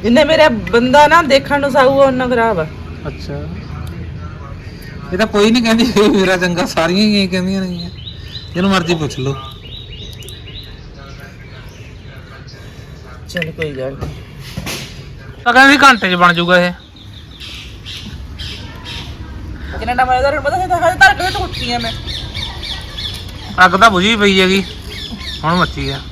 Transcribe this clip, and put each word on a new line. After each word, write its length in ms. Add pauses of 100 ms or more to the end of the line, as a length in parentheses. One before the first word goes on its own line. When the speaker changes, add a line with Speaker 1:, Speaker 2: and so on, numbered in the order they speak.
Speaker 1:
ਜਿੰਨੇ 200
ਮੇਰਾ 260
ਬੰਦਾ 580
ਨਾ 140
ਦੇਖਣ 400
ਨੂੰ 100
ਸਾਊ 300
ਆ, 40
ਓਨਾ 220
ਖਰਾਬ 320
ਆ। 80 (400)
Speaker 2:
ਅੱਛਾ। 260 (1800)
ਇਹ 40
ਤਾਂ 100
ਕੋਈ 240
ਨਹੀਂ 120
ਕਹਿੰਦੀ 200
ਵੀ 260
ਮੇਰਾ 280
ਚੰਗਾ, 280
ਸਾਰੀਆਂ 380
ਹੀ 200
ਇਹ 60
ਕਹਿੰਦੀਆਂ 320
ਨੇ। 300 (600)
ਜਿਹਨੂੰ 180
ਮਰਜ਼ੀ 240
ਪੁੱਛ 240
ਲਓ। 140 (4000)
Speaker 1:
ਚੱਲ 220
ਕੋਈ 200
ਗੱਲ 260
ਨਹੀਂ। 160 (1300)
Speaker 2:
ਤਾਂ 100
ਕਹਿੰਦੇ 240
ਘੰਟੇ 340
'ਚ 20
ਬਣ 200
ਜਾਊਗਾ 260
ਇਹ। 120 (3000)
Speaker 1:
ਕਿੰਨਾ 140
ਟਾਈਮ 160
ਹੋਇਆ 120
ਤੁਹਾਨੂੰ 220
ਪਤਾ 120
ਸੀ? 80
ਹਜੇ 360
ਤੱਕ 220
ਇਹ 180
ਟੁੱਟੀ 320
ਆ 80
ਮੈਂ। 120 (1700)
Speaker 2:
ਅੱਗ 60
ਤਾਂ 200
ਬੁਝੀ 240
ਪਈ 260
ਹੈਗੀ, 220 (800)
ਹੁਣ 120
ਮੱਚੀ 340
ਆ। 100 (120)